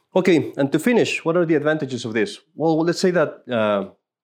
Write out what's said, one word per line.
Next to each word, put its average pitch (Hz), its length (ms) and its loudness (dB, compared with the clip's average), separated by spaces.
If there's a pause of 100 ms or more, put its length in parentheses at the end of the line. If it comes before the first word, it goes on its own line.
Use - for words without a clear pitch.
(140)
okay, 180 420 2
and 139 140 -2
to 160 80 0
finish, - 460 0
what 165 120 0
are 180 80 2
the 156 120 2
advantages 143 480 -2
of 110 80 -8
this? 107 260 -2 (160)
Well, 160 300 0
let's 170 160 -2
say 185 100 2
that, 170 400 -2
uh, 104 400 0 (340)